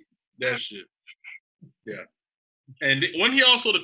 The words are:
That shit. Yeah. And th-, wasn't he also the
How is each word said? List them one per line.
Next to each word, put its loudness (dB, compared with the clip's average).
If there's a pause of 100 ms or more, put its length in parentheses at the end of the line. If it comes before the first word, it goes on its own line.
(400)
That -2
shit. -12 (1000)
Yeah. -10 (800)
And 2
th-, 0
wasn't 2
he 6
also 4
the 2